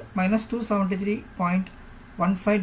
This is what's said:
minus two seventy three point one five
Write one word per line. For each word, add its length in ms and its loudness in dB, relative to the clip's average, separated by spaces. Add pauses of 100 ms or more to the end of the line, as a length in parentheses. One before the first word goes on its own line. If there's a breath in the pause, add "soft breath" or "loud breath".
(180)
minus 320 2
two 80 -2 (100)
seventy 320 2
three 140 0 (240)
point 320 2 (540)
one 160 4
five 240 4